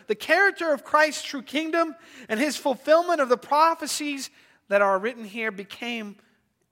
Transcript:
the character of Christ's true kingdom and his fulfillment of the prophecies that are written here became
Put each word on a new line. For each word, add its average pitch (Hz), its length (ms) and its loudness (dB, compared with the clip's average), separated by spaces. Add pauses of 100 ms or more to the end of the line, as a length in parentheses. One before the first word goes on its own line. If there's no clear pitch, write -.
the 214 80 -2
character 349 560 2
of 285 140 -2
Christ's 302 380 2
true 277 180 -10
kingdom 320 540 -2 (340)
and 214 100 -2
his 277 160 0
fulfillment 320 640 2
of 262 100 0
the 240 80 2
prophecies 294 920 0 (400)
that 202 120 4
are 196 180 4
written 226 260 -6
here 220 260 -6
became 208 640 -10 (560)